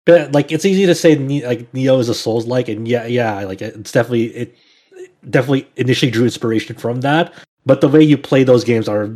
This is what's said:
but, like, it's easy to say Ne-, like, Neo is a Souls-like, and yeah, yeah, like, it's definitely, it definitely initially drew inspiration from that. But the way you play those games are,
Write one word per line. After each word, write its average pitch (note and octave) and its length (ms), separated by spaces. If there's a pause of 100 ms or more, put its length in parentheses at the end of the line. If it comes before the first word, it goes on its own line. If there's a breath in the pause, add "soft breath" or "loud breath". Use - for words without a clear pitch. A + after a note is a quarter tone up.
but, D#3 280
like, D3 200
it's D#3 120
easy G3 220
to F3 80
say E3 220
Ne-, C#3 300
like, A#2+ 260
Neo C3 260
is A#2 100
a A#2 60
Souls-like, A#2 540
and A2 200
yeah, A#2 180
yeah, A2+ 380
like, F#2+ 180
it's G#2+ 300
definitely, A#2 420
it A#2+ 220 (720 soft breath)
definitely C3+ 460
initially B2 340
drew A2+ 140
inspiration A2+ 520
from A#2+ 260
that. D#3 300 (320 loud breath)
But C3 160
the - 80
way D3 140
you D3+ 140
play C3+ 280
those B2 180
games A2+ 260
are, G#2 280